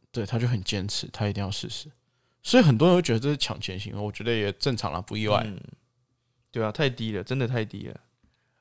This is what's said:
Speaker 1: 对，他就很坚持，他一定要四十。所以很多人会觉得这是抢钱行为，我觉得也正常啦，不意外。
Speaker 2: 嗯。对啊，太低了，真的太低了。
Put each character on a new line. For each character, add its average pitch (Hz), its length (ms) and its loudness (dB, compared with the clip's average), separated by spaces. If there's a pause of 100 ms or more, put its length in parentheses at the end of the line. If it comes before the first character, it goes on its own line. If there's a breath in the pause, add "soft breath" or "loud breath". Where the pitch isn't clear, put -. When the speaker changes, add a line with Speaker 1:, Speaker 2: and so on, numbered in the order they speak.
(120)
Speaker 1:
对， 107 140 -4
他 117 120 -2
就 120 100 0
很 110 160 0
坚 101 240 -2
持， - 240 -4
他 104 160 -2
一 101 60 0
定 101 100 -4
要 95 60 -4
四 - 180 -4
十。 - 220 -10 (540)
所 247 160 6
以 240 40 10
很 135 140 8
多 156 100 6
人 180 80 8
会 180 60 6
觉 131 120 0
得 110 60 2
这 131 100 -2
是 147 60 0
抢 - 240 -4
钱 95 200 -6
行 107 160 -8
为， 101 40 -6
我 104 120 -4
觉 107 120 -10
得 117 80 0
也 104 220 0
正 127 240 -2
常 80 160 -4
啦， 87 80 -4
不 - 160 -8
意 107 100 -2
外。 104 200 4
Speaker 2:
嗯。 98 120 -10 (920)
对 117 140 -2
啊， 107 80 0
太 143 180 0
低 120 220 -4
了， 98 120 -4
真 147 140 -4
的 127 100 0
太 117 180 -2
低 - 220 -12
了。 - 120 -14 (600)